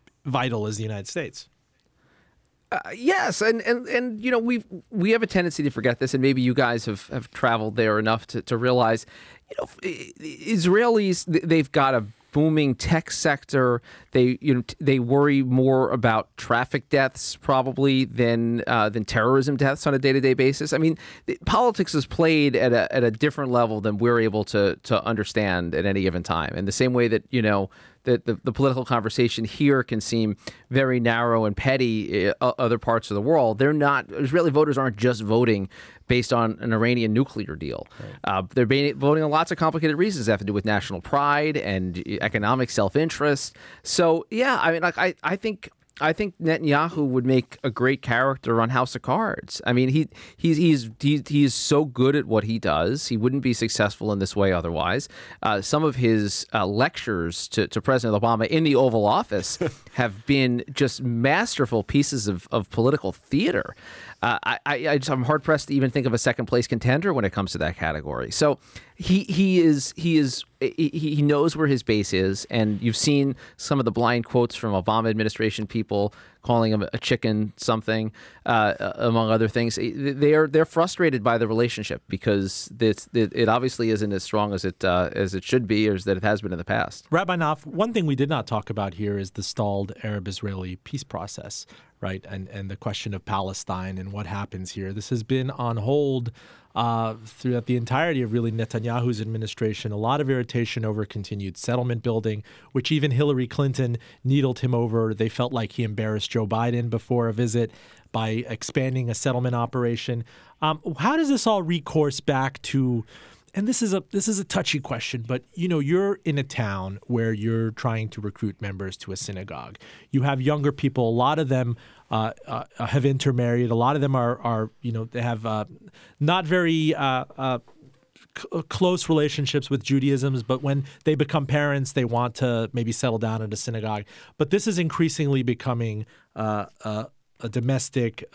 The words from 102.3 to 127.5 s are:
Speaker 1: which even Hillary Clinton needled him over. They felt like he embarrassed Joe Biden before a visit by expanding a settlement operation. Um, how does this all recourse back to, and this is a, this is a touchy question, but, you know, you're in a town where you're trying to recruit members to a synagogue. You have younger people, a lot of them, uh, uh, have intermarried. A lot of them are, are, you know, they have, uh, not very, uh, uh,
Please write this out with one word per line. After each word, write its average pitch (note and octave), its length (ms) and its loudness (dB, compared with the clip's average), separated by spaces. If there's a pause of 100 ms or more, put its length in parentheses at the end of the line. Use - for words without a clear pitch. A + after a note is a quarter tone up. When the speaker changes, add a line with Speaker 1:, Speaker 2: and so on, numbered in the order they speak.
Speaker 1:
which C3 180 -2
even D3+ 200 2
Hillary C3 360 2
Clinton C3 520 0 (260)
needled C3 360 2
him B2 140 0
over. A2+ 380 2
They A2 160 0
felt A#2+ 240 -2
like A#2 200 -4
he B2 100 -4
embarrassed G#2+ 480 -2
Joe A2 160 0
Biden A#2 420 0
before A#2 400 0
a A2+ 40 -2
visit A2+ 380 0 (400)
by A2 380 -2
expanding B2+ 640 -4
a A2 40 -4
settlement B2 400 -2
operation. A#2+ 680 -2 (380)
Um, D#3 180 0 (180)
how A#3 200 2
does D#4 100 2
this C4+ 180 2
all G#3 160 2
recourse D#3 580 0
back C3+ 420 0
to, B2+ 420 0 (500)
and G3+ 140 0
this B3+ 140 0
is G3+ 100 0
a, F#3+ 180 0
this G3 160 -2
is G#3+ 120 0
a G3 60 -4
touchy D#3 360 -2
question, A#2+ 480 -8
but, B2+ 140 -4 (100)
you F3 160 -4
know, E3+ 100 2
you're F#3 460 0
in D3 140 0
a C#3 40 -2
town G2 640 -6
where A2+ 280 0
you're A2+ 380 -2
trying A2+ 360 -4
to G#2+ 140 -10
recruit G#2 400 -6
members F#2+ 340 -8
to - 160 -12
a F#2 40 -6
synagogue. F#2 600 -10 (340)
You C3+ 120 2
have C#3 180 0
younger C#3+ 320 2
people, C#3 340 0
a A2+ 60 2
lot C3 260 2
of C#3+ 120 -2
them, B2+ 260 0 (340)
uh, A2 220 -2 (140)
uh, A#2 180 -8 (140)
have C3+ 280 0
intermarried. B2 640 2
A A#2 40 2
lot A#2+ 220 2
of C#3 60 0
them C#3 120 2
are, B2 260 0
are, A2 300 -2 (120)
you A#2+ 100 -4
know, A2+ 140 -6
they A#2+ 160 -8
have, A#2 240 -4
uh, G#2+ 180 -2 (560)
not E3+ 260 2
very, E3 480 2
uh, C3 300 -2 (140)
uh, C3 200 -2 (800)